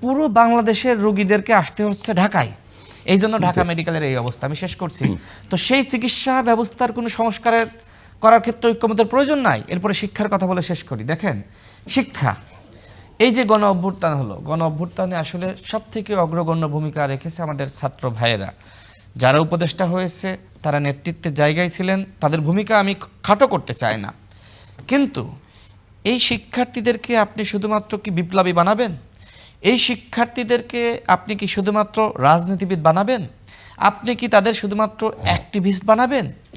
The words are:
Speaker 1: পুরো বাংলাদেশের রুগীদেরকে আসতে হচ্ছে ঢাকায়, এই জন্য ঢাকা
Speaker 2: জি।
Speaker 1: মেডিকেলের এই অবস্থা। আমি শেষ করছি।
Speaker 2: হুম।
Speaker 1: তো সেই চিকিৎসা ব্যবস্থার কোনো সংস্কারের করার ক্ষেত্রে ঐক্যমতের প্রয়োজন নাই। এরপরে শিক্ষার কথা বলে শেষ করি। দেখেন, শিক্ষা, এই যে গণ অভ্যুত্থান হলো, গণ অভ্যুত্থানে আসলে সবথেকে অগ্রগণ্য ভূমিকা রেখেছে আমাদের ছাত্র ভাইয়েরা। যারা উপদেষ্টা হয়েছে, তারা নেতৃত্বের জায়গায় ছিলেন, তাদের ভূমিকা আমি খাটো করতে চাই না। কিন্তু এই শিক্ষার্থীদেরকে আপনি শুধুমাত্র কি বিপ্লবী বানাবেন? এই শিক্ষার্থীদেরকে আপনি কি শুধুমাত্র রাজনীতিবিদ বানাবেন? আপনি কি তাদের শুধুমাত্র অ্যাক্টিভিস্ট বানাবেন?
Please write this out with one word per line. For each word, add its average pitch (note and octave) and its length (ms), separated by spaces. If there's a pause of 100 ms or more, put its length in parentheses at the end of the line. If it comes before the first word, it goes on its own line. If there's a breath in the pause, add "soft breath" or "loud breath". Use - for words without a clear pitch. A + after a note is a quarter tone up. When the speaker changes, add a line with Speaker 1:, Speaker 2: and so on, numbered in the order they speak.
Speaker 1:
পুরো C4+ 280
বাংলাদেশের A#3 720
রুগীদেরকে G3+ 540
আসতে G3 300
হচ্ছে G#3 300
ঢাকায়, F3 380 (520 loud breath)
এই F#3+ 140
জন্য A3 220
ঢাকা F3+ 220
Speaker 2:
জি। F3 60
Speaker 1:
মেডিকেলের E3 340
এই C3+ 140
অবস্থা। B2 300
আমি C#3+ 100
শেষ - 200
করছি। E3+ 320
Speaker 2:
হুম। F#2+ 80 (340 loud breath)
Speaker 1:
তো F#3+ 60
সেই C4 280
চিকিৎসা B3+ 580
ব্যবস্থার A#3 500
কোনো A#3 160
সংস্কারের A3+ 580 (540 soft breath)
করার A3+ 200
ক্ষেত্রে A3+ 300
ঐক্যমতের A3+ 360
প্রয়োজন C#4 320
নাই। D3+ 300
এরপরে F#3 260
শিক্ষার G#3 340
কথা F#3+ 180
বলে F3+ 160
শেষ - 220
করি। A2 200
দেখেন, D3 380 (460 soft breath)
শিক্ষা, C3+ 480 (840 loud breath)
এই A#3 160
যে B3 100
গণ G#3+ 200
অভ্যুত্থান F3+ 500
হলো, A#2+ 200
গণ D#3 280
অভ্যুত্থানে F3 540
আসলে F3 380 (100)
সবথেকে G#3+ 500
অগ্রগণ্য E3 540
ভূমিকা D3+ 380
রেখেছে D#3+ 360
আমাদের C#3+ 280
ছাত্র C3+ 400
ভাইয়েরা। A2 420 (640 loud breath)
যারা C3 240
উপদেষ্টা E3+ 460
হয়েছে, F#3 500 (260)
তারা D3 180
নেতৃত্বের C#3+ 540
জায়গায় D#3 340
ছিলেন, F#3+ 360 (160)
তাদের D#3 200
ভূমিকা G3 400
আমি G3 140 (280)
খাটো G#3+ 240
করতে E3+ 280
চাই A2 240
না। G#2 140 (760 loud breath)
কিন্তু C4 440 (720 soft breath)
এই A#3 160
শিক্ষার্থীদেরকে A#3+ 1000
আপনি G#3+ 260
শুধুমাত্র G#3 540
কি G#3 120
বিপ্লবী F3+ 420
বানাবেন? F#3+ 440 (680 loud breath)
এই A#3+ 160
শিক্ষার্থীদেরকে A#3+ 1300
আপনি F#3+ 300
কি G3+ 120
শুধুমাত্র G#3 680
রাজনীতিবিদ E3+ 640
বানাবেন? F#3+ 440 (500 loud breath)
আপনি G#3+ 380
কি A#3 140
তাদের G#3 260
শুধুমাত্র G#3+ 580 (100)
অ্যাক্টিভিস্ট F#3 640
বানাবেন? A#3 480 (240)